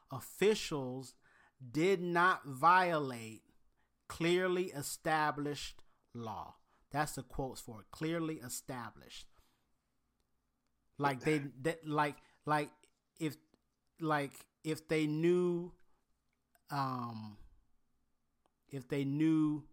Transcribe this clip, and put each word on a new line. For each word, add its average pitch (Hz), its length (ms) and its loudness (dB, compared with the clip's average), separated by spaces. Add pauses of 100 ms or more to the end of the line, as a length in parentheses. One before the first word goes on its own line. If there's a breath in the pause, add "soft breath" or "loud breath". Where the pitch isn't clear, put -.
(100)
officials 131 1040 -2 (580 soft breath)
did 175 300 4
not 175 440 4
violate 143 960 2 (680)
clearly 180 580 2
established 147 1160 -2 (320)
law. 107 400 -8 (360)
That's 147 240 -2
the 135 80 -8
quotes 127 380 -8
for 110 200 -14
it. - 100 -20
Clearly 160 460 -4
established. 117 920 -12 (1700)
Like 139 220 2
they, 156 220 2 (200)
that, 160 240 -2
like, 147 300 0 (280 soft breath)
like 151 260 0 (480)
if, 156 180 -4 (640)
like 147 320 0 (320)
if 156 240 -4
they 156 180 2
knew, 175 680 2 (1000)
um, 120 640 -4 (1300)
if 135 200 -10
they 143 160 0
knew 151 680 4